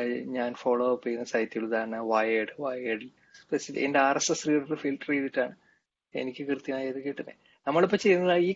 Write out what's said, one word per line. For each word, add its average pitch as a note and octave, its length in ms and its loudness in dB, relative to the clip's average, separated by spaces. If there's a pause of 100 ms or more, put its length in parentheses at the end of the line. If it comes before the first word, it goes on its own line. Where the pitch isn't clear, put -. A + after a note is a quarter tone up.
(240)
ഞാൻ B2 300 -4
ഫോളോ B2 380 2
അപ്പ് B2 140 -2
ചെയ്യുന്ന A#2+ 180 -2
സൈറ്റുകൾ, A2+ 420 -2
ഉദാഹരണം A2+ 420 -2
Wired, A2 540 2
വയേർഡ് B2+ 460 -4 (340)
specific, - 420 -4
എന്റെ C#3+ 140 2
ആർ C#3 180 4
എസ് - 160 0
എസ് D#3 160 -2
റീഡർ D3+ 260 2
ഫിൽട്ടർ C#3+ 360 -4
ചെയ്തിട്ടാണ് C3+ 460 -2 (580)
എനിക്ക് C3 320 -6
കൃത്യമായി C3+ 400 -4
ഇത് C3+ 180 -6
കിട്ടുന്നത്. C#3 300 -8 (320)
നമ്മളിപ്പോ F3+ 300 4
ചെയ്യുന്നത് F3+ 400 4
ഈ F3+ 200 4